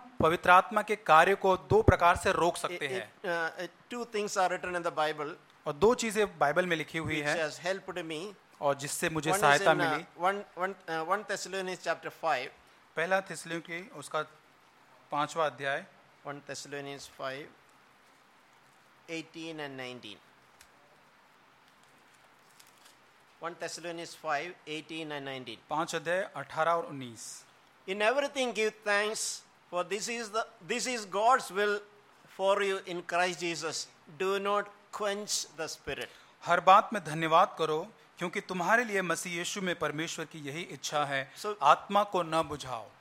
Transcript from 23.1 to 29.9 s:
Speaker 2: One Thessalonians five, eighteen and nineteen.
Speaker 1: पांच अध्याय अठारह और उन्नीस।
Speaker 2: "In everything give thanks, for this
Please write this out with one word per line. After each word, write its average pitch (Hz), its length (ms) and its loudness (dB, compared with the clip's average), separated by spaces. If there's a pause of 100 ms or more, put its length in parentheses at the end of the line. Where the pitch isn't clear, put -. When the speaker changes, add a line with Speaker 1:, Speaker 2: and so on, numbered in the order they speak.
Speaker 2:
One 170 100 -6
Thessalonians 170 600 -10 (100)
five, 156 280 -2 (140)
eighteen 156 440 -8
and 143 140 -8
nineteen. 127 320 -10 (120)
Speaker 1:
पांच 160 260 -2
अध्याय 170 400 -2
अठारह 156 360 0
और 170 140 0
उन्नीस। 127 580 -12 (460)
Speaker 2:
"In 202 120 -4
everything 262 520 2
give 214 180 0 (160)
thanks, 208 340 0 (520)
for 175 100 0
this 185 260 -6